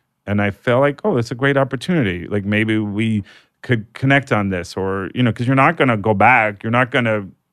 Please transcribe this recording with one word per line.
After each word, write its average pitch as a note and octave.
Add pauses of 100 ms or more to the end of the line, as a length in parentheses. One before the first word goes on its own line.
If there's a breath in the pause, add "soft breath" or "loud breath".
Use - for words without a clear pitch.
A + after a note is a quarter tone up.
(260)
And G2+
I G2+
felt B2
like, C#3+
oh, G#3
that's A#2
a B2+
great C#3
opportunity. C3
Like, G2+
maybe G#2+
we G#2+ (380 soft breath)
could A#2
connect C#3
on G#2
this, F2
or, F#2+
you B2+
know, A#2
'cause B2
you're C3+
not C#3
gonna B2+
go G#2+
back. G#2+
You're A2+
not A#2+
gonna A2+ (280)